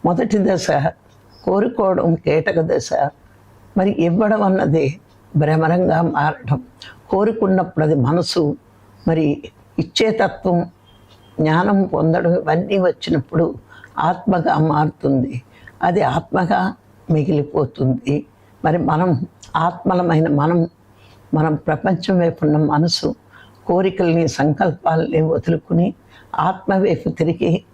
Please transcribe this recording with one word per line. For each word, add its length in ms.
మొదటి 340
దశ 200
కోరుకోవడం 800
కీటక 520
దశ, 220
మరి 160
ఇవ్వడం 380
అన్నది 420
భ్రమరంగా 680
మారడం. 440
కోరుకున్నప్పుడు 760
అది 120
మనసు, 340
మరి 220
ఇచ్చే 280
తత్వం, 360
జ్ఞానం 400
పొందడం, 480
ఇవన్నీ 440
వచ్చినప్పుడు 680
ఆత్మగా 480
మారుతుంది. 640
అది 200
ఆత్మగా 440
మిగిలిపోతుంది. 1080
మరి 160
మనం 200
ఆత్మలమైన 800
మనం, 240
మనం 220
ప్రపంచం 640
వైపు 260
ఉన్న 200
మనసు 420
కోరికల్ని, 580
సంకల్పాలని 840
వదులుకుని 560
ఆత్మ 380
వైపు 320
తిరిగి 420